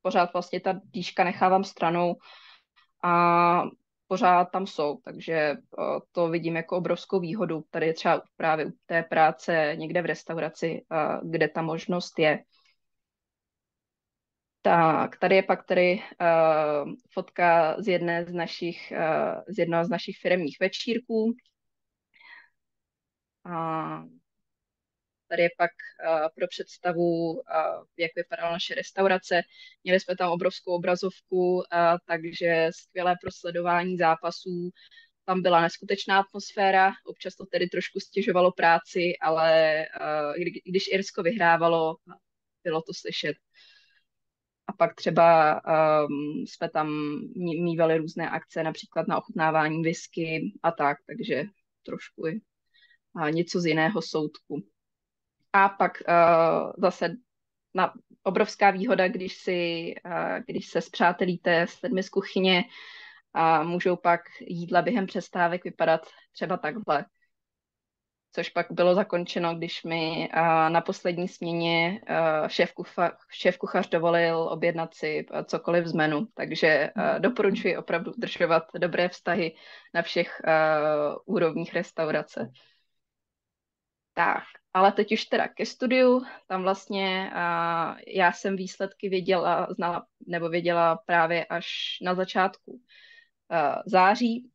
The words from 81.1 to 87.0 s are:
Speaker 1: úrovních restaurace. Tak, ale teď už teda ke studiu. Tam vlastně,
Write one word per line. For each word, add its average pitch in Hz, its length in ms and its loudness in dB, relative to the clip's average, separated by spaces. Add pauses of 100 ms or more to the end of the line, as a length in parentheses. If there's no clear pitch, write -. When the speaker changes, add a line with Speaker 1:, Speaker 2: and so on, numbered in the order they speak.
Speaker 1:
úrovních 165 480 -2
restaurace. 156 800 -4 (1600)
Tak, - 300 0 (300)
ale 196 180 6
teď 208 200 0
už 220 140 -2
teda - 220 0
ke - 180 -6
studiu. 254 560 2 (260)
Tam 185 160 -4
vlastně, 190 720 -2